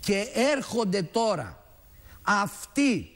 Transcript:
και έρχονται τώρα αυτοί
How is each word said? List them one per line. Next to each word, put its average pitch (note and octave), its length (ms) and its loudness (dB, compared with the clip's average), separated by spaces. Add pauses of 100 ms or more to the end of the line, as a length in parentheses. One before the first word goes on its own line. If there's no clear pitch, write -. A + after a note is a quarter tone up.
και G3+ 260 0 (300)
έρχονται G#3 460 -2
τώρα E3 640 -2 (580)
αυτοί G#3 920 0